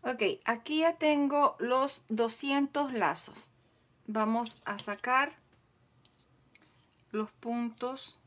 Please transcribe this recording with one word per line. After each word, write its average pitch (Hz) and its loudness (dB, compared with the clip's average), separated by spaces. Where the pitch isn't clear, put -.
Ok, 247 -4
aquí 240 -2
ya 330 2
tengo 294 4
los 262 2
doscientos 277 0
lazos. - -2
Vamos 220 -2
a 202 -6
sacar 254 0
los 214 -4
puntos 240 -6